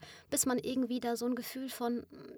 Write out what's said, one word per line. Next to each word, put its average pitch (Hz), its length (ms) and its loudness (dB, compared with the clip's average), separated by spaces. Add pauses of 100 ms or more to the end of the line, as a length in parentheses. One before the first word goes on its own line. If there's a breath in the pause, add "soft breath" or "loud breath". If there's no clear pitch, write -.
(300 loud breath)
bis 285 160 4
man 247 120 4
irgendwie 254 420 2
da 233 160 0
so 233 100 0
ein 247 80 4
Gefühl 262 340 -4
von, 240 380 0 (320)